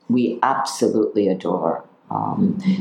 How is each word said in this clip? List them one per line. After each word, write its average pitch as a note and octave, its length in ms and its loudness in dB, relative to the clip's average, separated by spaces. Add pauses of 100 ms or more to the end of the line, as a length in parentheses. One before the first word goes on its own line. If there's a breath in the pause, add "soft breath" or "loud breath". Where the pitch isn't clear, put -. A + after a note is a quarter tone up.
we A#2+ 340 2
absolutely G#2+ 840 0
adore. F2+ 600 -2 (240)
Um, G2+ 480 0 (220 loud breath)